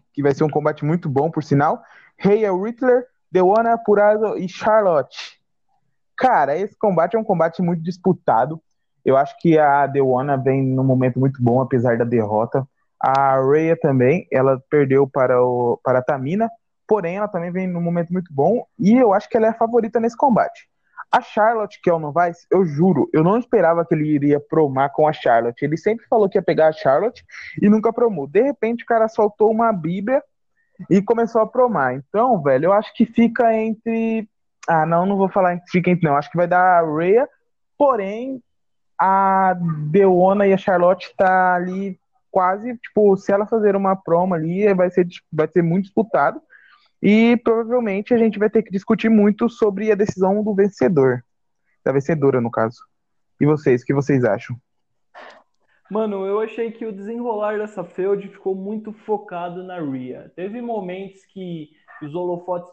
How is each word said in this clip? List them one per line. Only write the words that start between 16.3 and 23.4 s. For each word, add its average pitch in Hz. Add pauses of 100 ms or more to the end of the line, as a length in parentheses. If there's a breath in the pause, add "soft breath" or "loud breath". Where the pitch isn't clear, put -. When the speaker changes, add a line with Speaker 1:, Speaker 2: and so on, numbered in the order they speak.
Speaker 1:
porém 190
ela 208
também 175
vem 185
num 175
momento 170
muito 180
bom 180 (100)
e 202
eu 226
acho 208
que -
ela 220
é 220
a 226
favorita 226
nesse 233
combate. - (420 loud breath)
A 240
Charlotte, 214
que -
é 175
o 165
Novaes, 165
eu 185
juro, 156
eu 156
não 202
esperava 170